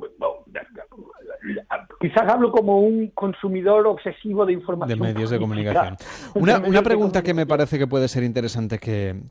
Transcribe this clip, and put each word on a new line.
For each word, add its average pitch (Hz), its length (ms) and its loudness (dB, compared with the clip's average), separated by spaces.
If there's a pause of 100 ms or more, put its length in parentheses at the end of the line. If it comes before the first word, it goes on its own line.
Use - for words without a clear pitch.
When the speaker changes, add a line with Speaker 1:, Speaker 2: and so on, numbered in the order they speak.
(2000)
Speaker 1:
quizás 185 260 2
hablo 233 240 4
como 202 280 4
un 220 300 2
consumidor 196 760 0
obsesivo 202 600 -2
de 185 60 2
información 175 440 -4
Speaker 2:
De 113 160 -2
medios 110 160 -2
de 120 80 0
Speaker 1:
política. 107 360 -2
Speaker 2:
comunicación. - 600 -4
Speaker 1:
De 208 60 0
Speaker 2:
Una, 196 140 4
Speaker 1:
medios 196 160 2
Speaker 2:
una 190 100 6
Speaker 1:
de 202 60 2
Speaker 2:
pregunta 208 360 2
que 175 140 -2
me 165 80 0
Speaker 1:
comunicación. 143 60 -2
Speaker 2:
parece 147 280 0
que 139 100 0
puede 131 200 0
ser 123 160 -2
interesante 113 560 -2
que, 101 360 -4 (160)